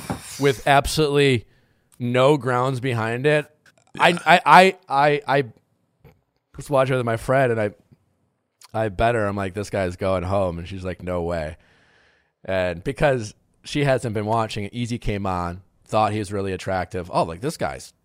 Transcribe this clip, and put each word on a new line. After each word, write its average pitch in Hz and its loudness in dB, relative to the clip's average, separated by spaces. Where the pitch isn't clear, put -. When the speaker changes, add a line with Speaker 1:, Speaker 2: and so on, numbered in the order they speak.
Speaker 1:
with 143 0
absolutely 143 2
no 127 4
grounds 127 -2
behind 120 -2
it, 151 2
I, 151 4
Speaker 2:
Yeah. 175 0
Speaker 1:
I, 170 8
I, 185 10
I, 143 2
I 139 0
was - -16
watching 131 2
with 123 -2
my 113 0
friend, 131 2
and 113 -2
I, 104 0
I 110 -2
bet 113 0
her, 107 0
I'm 101 -2
like, 95 -4
"This 101 -8
guy's 92 -2
going 95 0
home," 92 -2
and 85 -12
she's 92 -12
like, 90 -10
"No 90 -4
way." 82 -6
And 90 -4
because 135 -2
she 147 -4
hasn't 127 0
been 104 -4
watching, 110 -4
Easy 120 -6
came 101 -4
on, 90 -4
thought 107 0
he 107 -4
was 101 -6
really 98 -4
attractive. 92 -6
"Oh, 165 0
like, 82 -8
this 147 -8
guy's 67 -10